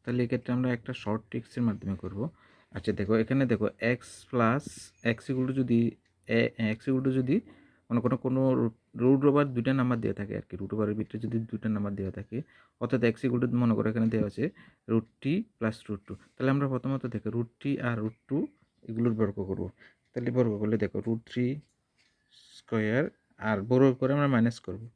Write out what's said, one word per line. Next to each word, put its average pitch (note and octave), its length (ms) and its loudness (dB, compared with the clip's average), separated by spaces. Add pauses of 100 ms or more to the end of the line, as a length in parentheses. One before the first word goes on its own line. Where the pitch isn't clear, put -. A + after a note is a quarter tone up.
তাহলে B2 240 -2
এক্ষেত্রে A#2+ 300 -4
আমরা B2+ 220 0
একটা B2+ 140 -10 (120)
শর্ট G#2+ 260 -2
ট্রিক্সের A#2+ 380 -6
মাধ্যমে G2+ 360 -2
করব। G2 160 -8 (560)
আচ্ছা G#2 240 -2
দেখো, G2+ 140 0 (100)
এখানে C3+ 280 2
দেখো G#2+ 160 0 (300)
x - 40 -16 (300)
plus, A#2+ 320 2 (520)
x - 20 -18 (120)
equal C3 200 0
to C3 120 -2
যদি A#2+ 180 2 (600)
এ-, A#2+ 120 2 (240)
x - 20 -20 (100)
equal C3 180 0
to C3 140 2
যদি B2+ 160 0 (540)
মনে A#2+ 140 0
করো B2 120 2 (100)
কোনো C3 160 0 (600)
রুট C3+ 280 6
ওভার C#3+ 160 4 (100)
দুইটা A#2+ 240 0
নাম্বার B2 240 2
দেওয়া G#2 160 -2
থাকে G2+ 200 -6
আর - 100 -12
কি, - 120 -10
রুট F#2+ 140 -6
ওভারের G#2+ 240 0
ভিতরে A2 260 -6
যদি A2+ 120 -2 (120)
দুইটা A2 260 -6
নাম্বার G#2 240 -4
দেওয়া F#2+ 180 -4
থাকে, G#2 200 -10 (440)
অর্থাৎ A#2+ 200 0 (120)
x - 20 -6 (100)
equal A#2+ 160 0
to B2 60 2 (160)
মনে A#2 140 4
করো A2 140 0
এখানে A2+ 220 0
দেওয়া G#2+ 180 2
আছে A2+ 120 -4 (480)
root A2+ 160 2 (140)
three D#3+ 180 0 (180)
plus A2 200 -2 (100)
root G2+ 200 -6
two। - 80 -10 (180)
তাহলে C3 220 0
আমরা C#3+ 160 0
প্রথমত C3+ 320 -4 (100)
দেখো G#2+ 220 -6
root A#2+ 140 -2 (100)
three C#3 160 -2 (120)
আর A#2 160 0
root A2 140 -6 (120)
two D3+ 140 0 (460)
এগুলোর A2+ 300 2
বর্গ G2+ 180 0 (120)
করব। F#2+ 140 -4 (480)
তাহলে B2 260 -2
বর্গ A#2 140 4 (100)
করলে G#2+ 220 2
দেখো G#2 140 -4 (100)
root A2+ 220 -2
three B2 240 -2 (1040)
square A2+ 500 0 (420)
আর G#2 80 2 (120)
বর্গ B2+ 300 6
করে C3 180 0
আমরা C#3+ 180 2
মাইনাস A#2 300 4
করব F#2+ 160 -10 (140)